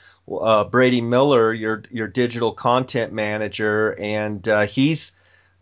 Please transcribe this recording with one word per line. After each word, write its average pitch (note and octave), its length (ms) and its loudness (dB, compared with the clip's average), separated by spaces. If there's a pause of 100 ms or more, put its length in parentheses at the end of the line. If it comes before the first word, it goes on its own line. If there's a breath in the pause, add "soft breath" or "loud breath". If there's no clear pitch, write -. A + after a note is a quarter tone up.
(320 soft breath)
uh, G#2 340 2
Brady B2 360 2
Miller, A#2+ 520 4
your, A2 380 -4
your A2+ 160 -6
digital A#2 460 -2
content B2 580 -2
manager, G#2+ 880 -2
and, G#2+ 480 -4
uh, G#2+ 180 2
he's, C#3 460 0 (500 soft breath)